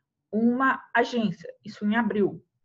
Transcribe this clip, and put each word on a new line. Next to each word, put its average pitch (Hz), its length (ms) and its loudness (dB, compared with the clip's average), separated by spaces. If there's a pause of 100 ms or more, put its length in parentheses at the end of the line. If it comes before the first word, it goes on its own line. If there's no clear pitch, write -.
(320)
uma 240 520 0 (120)
agência?" 233 520 -2 (160)
Isso 208 220 -10
em 208 100 2
abril. 208 480 0 (220)